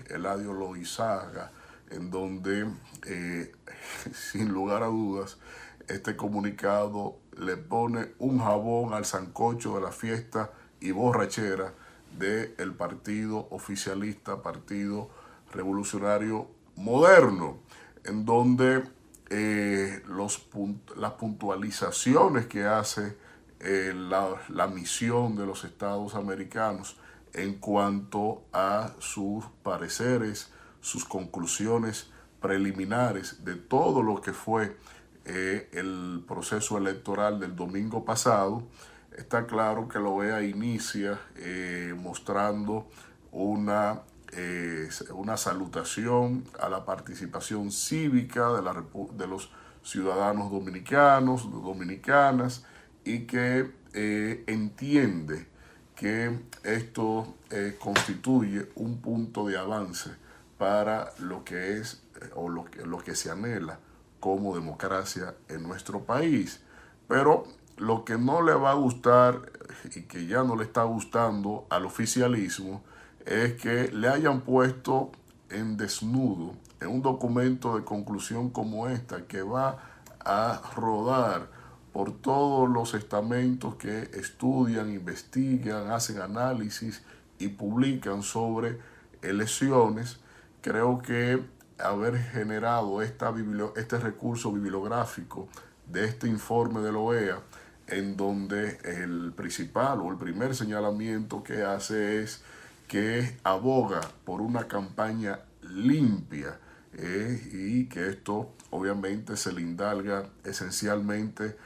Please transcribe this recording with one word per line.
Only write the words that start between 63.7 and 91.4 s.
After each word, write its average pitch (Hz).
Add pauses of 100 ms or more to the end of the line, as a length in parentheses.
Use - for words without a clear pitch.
como 98
democracia 90 (120)
en 80
nuestro 92
país. 131 (460)
Pero 147 (320)
lo 113
que 113
no 135
le 160
va 135
a 139
gustar, 123 (440)
y 87
que 85
ya 120
no 123
le 110
está 117
gustando 110
al 90
oficialismo, 101 (420)
es 120
que 120
le 104
hayan 139
puesto 127 (380)
en 107
desnudo 107 (260)
en 85
un 127
documento 127
de 107
conclusión 104
como 110
esta, 120
que 98
va 131 (460)
a 107 (140)
rodar 110 (440)
por 101
todos 135
los 120
estamentos 120
que 107
estudian, 117
investigan, 107
hacen 113
análisis 110 (360)
y 101
publican 104
sobre 113 (420)
elecciones. 110 (420)
Creo 120
que 123 (360)